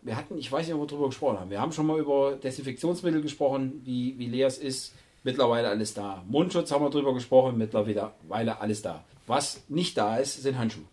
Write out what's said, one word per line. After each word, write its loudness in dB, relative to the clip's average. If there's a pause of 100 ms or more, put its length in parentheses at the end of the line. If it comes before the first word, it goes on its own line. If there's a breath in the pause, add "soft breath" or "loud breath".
Wir -4
hatten, -8
ich -8
weiß -2
nicht, -4
ob -2
wir -2
drüber -2
gesprochen 0
haben. -10
Wir -4
haben -2
schon 0
mal 2
über 2 (100)
Desinfektionsmittel -2
gesprochen, -2
wie, -2
wie -6
leer 2
es 0
ist. -6 (300 loud breath)
Mittlerweile 2
alles 0
da. -8
Mundschutz 2
haben 4
wir 2
drüber 2
gesprochen, 6
mittlerweile -2
alles 0
da. -8 (220 soft breath)
Was -2
nicht -2
da 2
ist, -2
sind 0
Handschuhe. -2